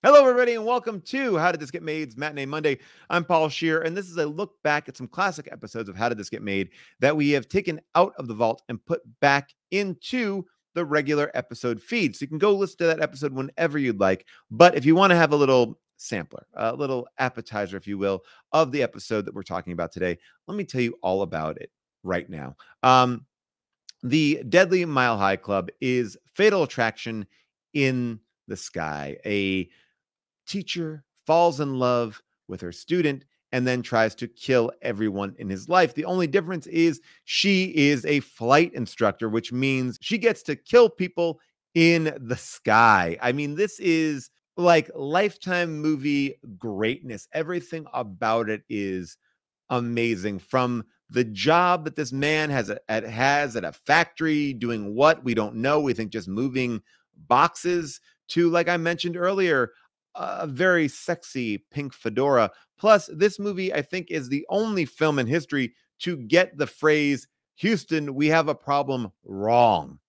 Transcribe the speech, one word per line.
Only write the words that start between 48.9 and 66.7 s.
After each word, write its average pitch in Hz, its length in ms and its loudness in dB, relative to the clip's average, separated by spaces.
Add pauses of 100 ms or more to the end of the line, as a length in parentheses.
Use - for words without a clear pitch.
amazing, 117 720 -2
from 123 440 -2 (240)
the 123 160 0
job 156 600 2
that 151 120 -8
this 127 160 -6
man 151 380 0
has 117 200 -2 (180)
at, 110 160 -2
has 127 520 0
at 95 80 -4
a 76 80 -8
factory, 151 800 0
doing 107 420 -4
what? 143 300 4
We 123 100 0
don't 107 220 -2
know. 143 240 2
We 139 140 -2
think 110 180 -6
just 95 160 -8
moving 123 540 -4 (460)
boxes, 165 720 0 (280)
to, 170 200 2
like 170 200 2
I 175 80 0
mentioned 170 400 -4
earlier, 180 560 0 (440)
a - 300 -6
very 160 420 2
sexy 120 680 -6 (120)
pink 143 220 -8
fedora. 117 580 2 (280)
Plus, - 340 4
this 190 260 0
movie, 190 340 -4
I 147 100 -2
think, 180 280 -8
is 135 180 -6
the 143 200 -4
only 202 360 0
film 151 360 0
in 120 60 0
history 139 480 -2 (260)
to 180 160 -4
get 143 420 2
the 143 80 0
phrase, 151 640 2 (280)